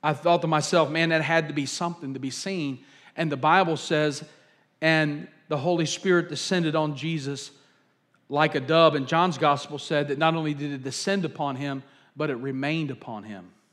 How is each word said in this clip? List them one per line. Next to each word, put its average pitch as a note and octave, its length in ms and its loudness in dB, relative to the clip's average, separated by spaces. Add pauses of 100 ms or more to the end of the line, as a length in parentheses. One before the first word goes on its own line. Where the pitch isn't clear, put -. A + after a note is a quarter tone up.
I D3+ 100 2
thought E3+ 280 2
to E3+ 60 -2
myself, D#3 440 2
"Man, E3 180 2
that D#3+ 140 2
had D#3+ 240 2
to D3 80 -8
be C#3+ 100 -2
something D#3+ 480 -6
to B2 60 -10
be C3+ 100 -6
seen." D3 560 -6 (320)
And D#3+ 140 0
the C#3+ 60 -2
Bible E3 380 4
says, D3+ 480 0 (560)
"And D#3 480 2 (200)
the D3+ 100 -2
Holy E3 300 0
Spirit F3 420 0
descended D#3 460 -2
on D3+ 200 0
Jesus C#3+ 540 -6 (800)
like D3+ 240 2
a D3+ 60 0
dove." D#3+ 340 6
And C3+ 140 -2
John's E3 320 2
gospel D3 400 0
said C#3+ 300 -2
that C#3 100 -2
not D#3+ 160 4
only D#3 180 -2
did C#3+ 180 -6
it C3+ 120 -8
descend F#3 420 -2
upon C#3 300 -4
him, C#3 260 -6 (340)
but D3+ 140 -2
it C3 60 -2
remained C#3 560 -4
upon A2+ 320 -12
him. F#2+ 260 -14 (240)